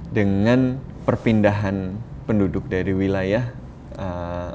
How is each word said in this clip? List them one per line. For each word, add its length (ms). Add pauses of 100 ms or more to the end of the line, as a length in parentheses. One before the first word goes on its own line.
dengan 720 (260)
perpindahan 960 (280)
penduduk 440
dari 240
wilayah, 560 (460)
eh, 600